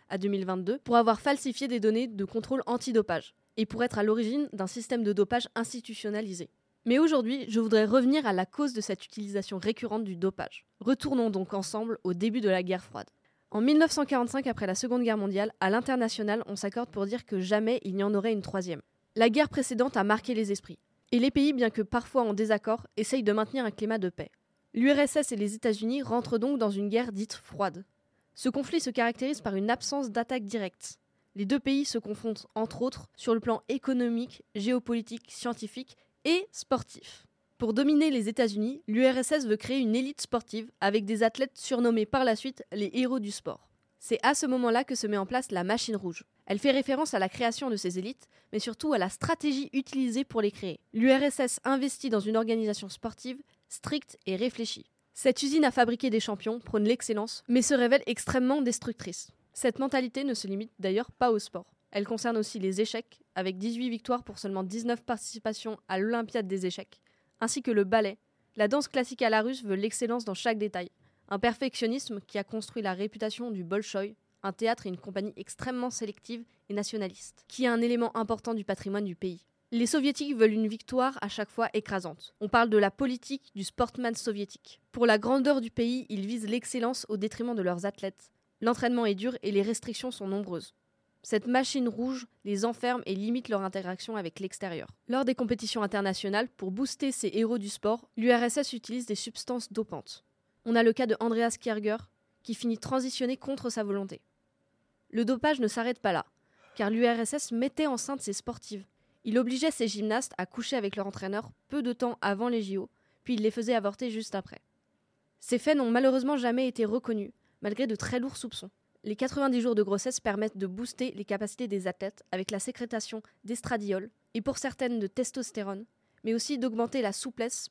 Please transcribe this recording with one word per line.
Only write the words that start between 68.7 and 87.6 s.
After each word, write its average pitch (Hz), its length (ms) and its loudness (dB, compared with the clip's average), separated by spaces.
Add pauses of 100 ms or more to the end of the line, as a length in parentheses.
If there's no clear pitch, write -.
classique 254 320 -2
à 233 80 4
la 220 140 4
russe 262 200 -4
veut 202 120 0
l'excellence 226 500 -2
dans 202 80 -4
chaque 226 240 0
détail. 185 320 -4 (400)
Un 196 100 -2
perfectionnisme 240 880 0
qui - 100 -6
a 196 60 -2
construit 220 380 -8
la 196 120 -2
réputation 214 580 -6
du 190 120 -6
Bolchoï, 202 520 -4 (280)
un 196 80 -2
théâtre 226 340 -2
et 202 40 -6
une 180 80 -6
compagnie 202 400 -6
extrêmement 247 520 -6
sélective 233 540 -10 (260)
et 208 40 -6
nationaliste, 202 760 -6
qui - 160 -4
est 247 40 4
un 233 140 4
élément 233 340 2
important 226 380 -2
du 208 120 -4
patrimoine 202 400 -2
du 180 100 -6
pays. 180 300 -8 (260)
Les 233 160 2
Soviétiques 285 480 0
veulent 220 160 8
une 220 160 2
victoire 254 540 -2
à 202 80 -6
chaque 208 200 -6
fois - 240 -2
écrasante. - 680 -4
On 208 80 -4
parle 233 200 6
de 214 80 6
la 196 140 6
politique 269 640 -4
du 196 80 -6
sportsman 233 500 -2
soviétique. - 680 -8 (100)
Pour 233 160 2
la 214 100 8
grandeur 262 440 4
du 226 100 -6
pays, 240 380 -2
ils 196 180 -4
visent 220 200 -4
l'excellence 240 600 -2
au 214 80 -2
détriment 226 380 -4
de 202 80 -2